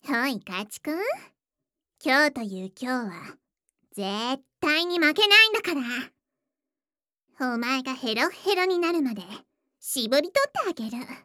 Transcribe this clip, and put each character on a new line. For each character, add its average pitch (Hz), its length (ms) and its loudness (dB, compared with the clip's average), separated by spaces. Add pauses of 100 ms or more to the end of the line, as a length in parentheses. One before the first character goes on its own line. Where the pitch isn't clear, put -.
(100)
ト 247 160 0
イ 233 140 -2
カ 190 240 -8
チ - 160 -16
君、 302 160 -4 (1040)
今 294 260 4
日 285 40 -2
と 262 80 -8
い 190 240 -8
う 190 160 -12
今 254 240 -4
日 196 60 -6
は - 260 -16 (560)
絶 214 500 -4 (160)
対 320 280 2
に 349 120 0
負 311 140 4
け 415 160 4
な 403 60 6 (100)
い 440 60 2
ん - 20 -6
だ 440 80 0
か 370 140 -2 (1600)
ら。 254 160 -2
お 233 40 -2
前 254 240 -2
が 262 100 -6
ヘ 254 220 -4
ロ 269 160 0
ヘ - 240 0
ロ 359 100 2
に 370 140 2
な 339 120 2
る 339 120 2
ま 254 100 -2
で 202 80 -8 (580)
絞 247 400 0
り 302 140 0
取 554 160 2
っ 494 260 -4
て - 80 -10
あ 220 60 -6
げ 233 80 -8
る。 - 0 -
ふ 240 60 -8
ん。 - 100 -14 (120)